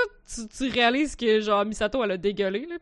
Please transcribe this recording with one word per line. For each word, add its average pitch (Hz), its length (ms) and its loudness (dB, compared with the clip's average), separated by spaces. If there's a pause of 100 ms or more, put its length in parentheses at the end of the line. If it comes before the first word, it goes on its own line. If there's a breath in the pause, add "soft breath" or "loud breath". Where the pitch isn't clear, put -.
(320)
tu, 226 140 -10
tu 262 240 -4
réalises 247 460 2
que, 220 240 4
genre, 208 240 2
Misato, 214 400 -2
elle 202 80 0
a 190 60 -2
dégueulé, 202 480 -2
là, 339 160 -10